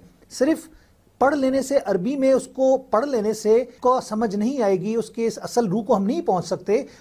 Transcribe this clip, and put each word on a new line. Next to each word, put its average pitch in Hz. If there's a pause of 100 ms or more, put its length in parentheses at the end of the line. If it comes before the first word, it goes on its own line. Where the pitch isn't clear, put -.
(300)
सिर्फ 311 (520)
पढ़ 277
लेने 262
से, 285
अरबी 202
में 269
उसको 262
पढ़ 254
लेने 220
से 226
को 254
समझ 214
नहीं 240
आएगी, 196
उसके 226
इस 220
असल -
रूह 202
को 262
हम 196
नहीं 285
पहुंच 180
सकते, 202 (140)